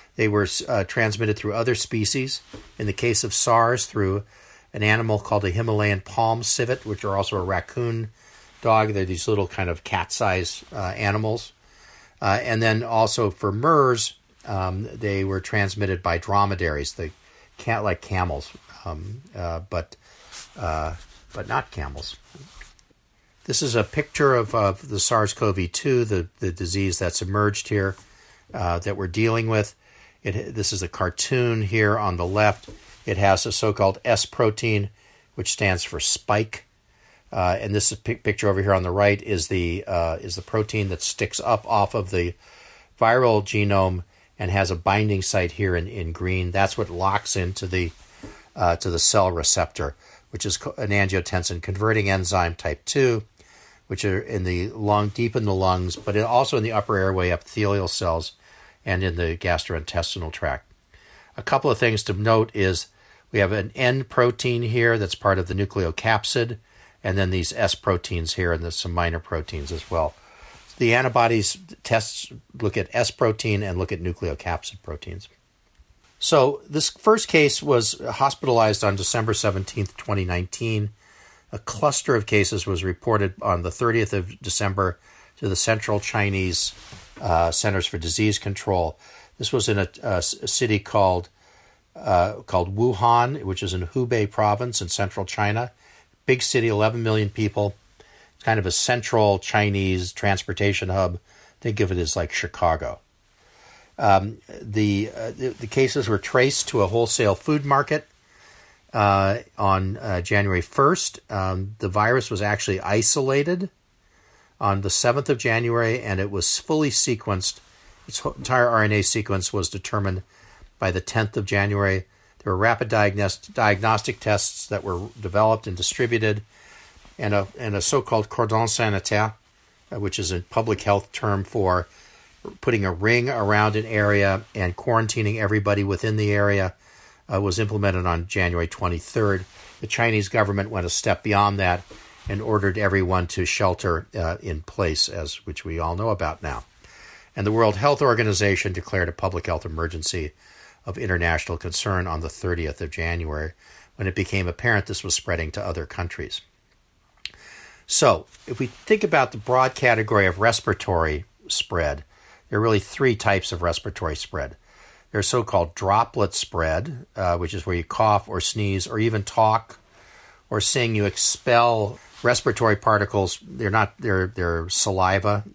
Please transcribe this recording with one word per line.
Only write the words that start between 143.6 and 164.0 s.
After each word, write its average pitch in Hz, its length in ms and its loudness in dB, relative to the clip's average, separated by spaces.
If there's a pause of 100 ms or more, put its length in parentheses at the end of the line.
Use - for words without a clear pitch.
uh, 85 280 -2
in 78 220 -6
place, 80 440 -2
as, - 380 -10
which - 180 -12
we 82 160 -6
all 82 160 -4
know 110 140 -2
about 87 340 -2
now. 69 220 -8 (680)
And 101 140 -2
the 107 40 2
World 110 260 4
Health 143 240 2
Organization 104 720 2
declared 90 340 -2
a - 60 -4
public 90 320 -4
health 82 200 -4
emergency 80 680 -4 (520)
of - 120 -8
international 85 600 0
concern 90 500 -2
on 80 120 -4
the 80 100 -6
thirtieth 82 520 -4
of 78 100 -8
January, 80 640 -6 (420)
when 101 100 -6
it 90 100 -4
became 95 340 -2
apparent 107 380 0
this - 160 -6
was 92 120 -2
spreading 82 360 -4
to 98 140 -8
other 87 200 -6
countries. - 560 -8 (1500)
So, - 380 4 (220)
if 123 120 -8
we 131 80 -2
think - 360 0
about 156 280 4
the 117 60 -12
broad 127 380 2
category 110 500 4
of 90 140 0
respiratory 90 840 2 (240)
spread, 76 560 -2 (460)
there 107 100 0
are - 20 2
really 110 180 4
three 127 360 0
types 98 360 0
of 85 120 -6
respiratory 82 520 -4